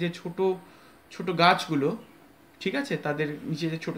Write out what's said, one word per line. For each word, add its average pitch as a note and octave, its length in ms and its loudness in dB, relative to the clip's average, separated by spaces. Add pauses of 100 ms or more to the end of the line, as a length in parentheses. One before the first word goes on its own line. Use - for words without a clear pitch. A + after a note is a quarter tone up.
যে F3 80 0 (100)
ছোট, F3 180 -8 (760)
ছোট F3 140 -6 (140)
গাছগুলো, D#3+ 480 6 (720)
ঠিক F#3+ 200 -2
আছে, C4+ 120 -2 (120)
তাদের D3+ 220 0 (220)
নিচে D#3 240 -2
যে E3 120 -4
ছোট D#3+ 120 -4